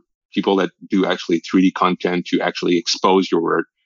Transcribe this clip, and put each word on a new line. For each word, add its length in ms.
people 240
that 140
do 160
actually 340
three 220
D 100
content 560
to 140
actually 360
expose 540
your 100
work 260